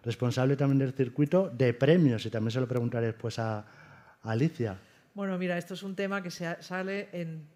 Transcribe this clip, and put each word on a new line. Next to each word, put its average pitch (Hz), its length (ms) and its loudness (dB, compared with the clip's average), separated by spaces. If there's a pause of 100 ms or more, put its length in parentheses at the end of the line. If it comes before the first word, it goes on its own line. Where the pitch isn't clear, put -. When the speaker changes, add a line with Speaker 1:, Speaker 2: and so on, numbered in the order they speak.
Speaker 1:
responsable 127 540 0
también 139 220 4
del 135 160 0
circuito, 147 560 2
de 123 240 4
premios? 139 500 6
Y 113 60 -6
también 110 220 0
se 127 80 -2
lo 127 60 0
preguntaré 117 420 0
después 110 300 -6
a, 110 200 -2
a 107 80 -12 (560)
Alicia. 113 560 -2 (360)
Speaker 2:
Bueno, 196 220 -4
mira, 180 220 -2
esto 175 160 -8
es 175 80 -12
un 196 140 -10
tema 196 260 -2
que 180 80 -8
se 170 160 -8
ha-, 170 160 -6
sale 190 480 -6
en 165 460 -8